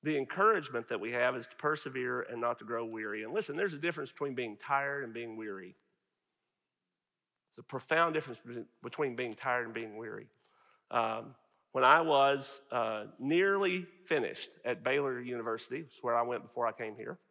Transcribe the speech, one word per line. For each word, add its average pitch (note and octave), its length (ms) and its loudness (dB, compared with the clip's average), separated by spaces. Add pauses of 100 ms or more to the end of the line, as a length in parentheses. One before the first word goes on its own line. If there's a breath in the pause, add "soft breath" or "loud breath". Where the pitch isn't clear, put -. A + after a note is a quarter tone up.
the D#3 160 0
encouragement C#3 680 2
that A2+ 120 -2
we A2 120 -4
have B2 240 2
is A#2 120 -8
to - 80 -20
persevere C3 640 -2
and A#2 180 -6
not A#2+ 180 0
to - 60 -16
grow A#2 200 -4
weary. G#2+ 400 -6
And A#2 80 -8
listen, D#3+ 240 -4
there's F#3 160 0
a C#3+ 60 -8
difference D3+ 340 -4
between C#3+ 220 -4
being A#2 220 -4
tired C#3 480 -2
and A2+ 100 -10
being A2+ 220 -8
weary. F#2+ 380 -10 (1800)
It's - 80 -20
a A#2+ 40 -18
profound D#3+ 520 2
difference C#3 320 -4
be-, A#2+ 180 -10 (180)
between B2+ 340 -2
being A#2+ 180 -4
tired B2 300 0
and A2+ 100 -8
being A2 220 -8
weary. A2 300 -10 (640 soft breath)
Um, A2+ 440 0 (380)
when C3 100 2
I D3 200 10
was, C#3 580 4 (100)
uh, A2 340 0 (140)
nearly F#3 680 2 (180)
finished C3 460 0 (160)
at A#2 180 -2
Baylor C3+ 340 2
University, B2 640 -4
which D3 120 -18
is - 80 -18
where A#2+ 120 2
I A#2+ 80 4
went A#2+ 200 -2
before - 240 -2
I A2 60 0
came A2 220 -8
here A2 240 -10 (120)